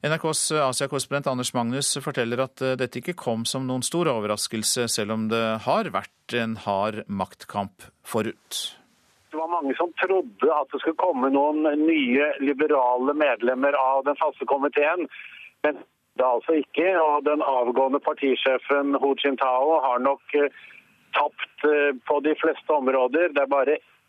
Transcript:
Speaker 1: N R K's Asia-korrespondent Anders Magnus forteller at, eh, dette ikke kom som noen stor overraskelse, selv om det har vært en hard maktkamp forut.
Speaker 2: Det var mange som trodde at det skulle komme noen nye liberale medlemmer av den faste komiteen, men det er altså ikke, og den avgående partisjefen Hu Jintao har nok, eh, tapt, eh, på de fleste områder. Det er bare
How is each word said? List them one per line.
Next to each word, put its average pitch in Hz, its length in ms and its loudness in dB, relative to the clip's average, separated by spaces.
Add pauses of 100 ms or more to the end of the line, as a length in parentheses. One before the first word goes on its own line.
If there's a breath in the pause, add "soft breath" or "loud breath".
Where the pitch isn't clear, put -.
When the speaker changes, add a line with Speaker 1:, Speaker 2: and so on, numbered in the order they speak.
Speaker 1:
N 156 80 0
R 160 60 0
K's 156 340 -2
Asia-korrespondent 139 760 -2
Anders 123 260 -4
Magnus 127 480 -2
forteller 120 400 -2
at, - 200 -6
eh, 131 140 0
dette 127 240 -6
ikke 175 160 -8
kom 117 300 -4
som 131 220 -4
noen 127 160 -4
stor 170 260 0
overraskelse, 110 800 -2
selv 107 220 -2
om 110 180 -2
det 113 320 -2
har 180 220 0 (100)
vært - 400 -8
en 113 220 -2
hard 104 520 -2
maktkamp - 800 -8 (180)
forut. - 720 -6 (560)
Speaker 2:
Det 311 60 -8
var 320 100 -4
mange 339 300 -2
som - 160 -2
trodde 185 560 0
at 151 240 0
det 139 80 -6
skulle 160 160 -4
komme 135 340 0
noen 151 320 2 (220)
nye 147 560 2
liberale 135 720 2
medlemmer 135 640 2
av 131 260 2
den 139 120 0
faste - 340 -2
komiteen, 143 580 0 (560 loud breath)
men 151 140 0 (400)
det 131 80 4
er 127 80 4
altså 156 240 2
ikke, 156 320 0 (100)
og 147 240 2
den 147 220 2
avgående 131 560 2
partisjefen 139 1000 0
Hu 139 140 2 (100)
Jintao 139 640 2
har 123 160 2
nok, 139 180 0 (140)
eh, 147 160 2 (640 loud breath)
tapt, - 500 -4
eh, 147 300 4 (160)
på 147 160 2
de 151 160 2
fleste 156 320 0
områder. 131 640 2
Det 139 80 2
er - 0 -
bare 139 320 2 (320 soft breath)